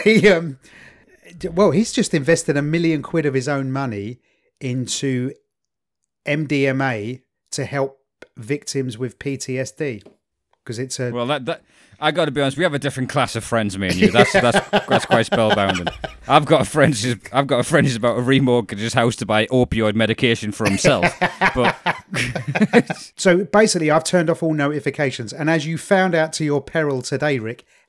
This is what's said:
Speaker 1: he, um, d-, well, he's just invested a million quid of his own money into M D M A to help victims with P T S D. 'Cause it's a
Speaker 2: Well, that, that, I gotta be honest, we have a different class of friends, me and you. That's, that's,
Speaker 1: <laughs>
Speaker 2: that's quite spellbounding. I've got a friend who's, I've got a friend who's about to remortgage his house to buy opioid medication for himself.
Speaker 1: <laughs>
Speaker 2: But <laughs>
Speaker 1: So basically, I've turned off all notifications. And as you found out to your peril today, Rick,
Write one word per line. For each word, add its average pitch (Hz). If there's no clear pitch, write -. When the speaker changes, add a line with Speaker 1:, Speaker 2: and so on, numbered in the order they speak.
Speaker 1:
he, 208
um, 165
d-, 185
well, 180
he's 185
just -
invested 160
a 143
million 160
quid 160
of 135
his 127
own 139
money 123
into 127
M 147
D 139
M 135
A 123
to 139
help 135
victims 127
with 123
P 139
T 127
S 131
D. 127
'Cause 113
it's 131
a 127
Speaker 2:
Well, 120
that, 139
that, -
I 151
gotta 156
be 143
honest, 135
we 160
have 160
a 139
different 127
class 127
of 110
friends, 104
me 98
and 90
you. 139
That's, 120
that's, 170
Speaker 1:
<laughs> -
Speaker 2:
that's -
quite 113
spellbounding. 98
I've 147
got 143
a -
friend 151
who's, 120
I've 135
got 127
a -
friend 147
who's 127
about 113
to 123
remortgage 123
his 113
house 117
to 110
buy 107
opioid 113
medication 110
for 113
himself. 120
Speaker 1:
<laughs> -
Speaker 2:
But 151
<laughs> 123
Speaker 1:
So 185
basically, 190
I've 160
turned 170
off 160
all 160
notifications. 143
And 147
as 156
you 165
found 185
out 156
to 160
your 143
peril 143
today, 143
Rick, 110